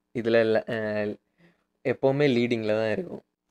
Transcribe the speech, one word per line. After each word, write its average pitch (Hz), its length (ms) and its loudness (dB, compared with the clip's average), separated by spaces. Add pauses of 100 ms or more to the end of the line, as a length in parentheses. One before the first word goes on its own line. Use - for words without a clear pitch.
(140)
இதுல 117 260 2
இல்ல, 110 280 2
அ, 120 60 -4 (1120)
எப்பவுமே 135 440 2
லீடிங்ல 120 380 0
தான் 110 240 0
இருக்கும். 98 320 -6 (280)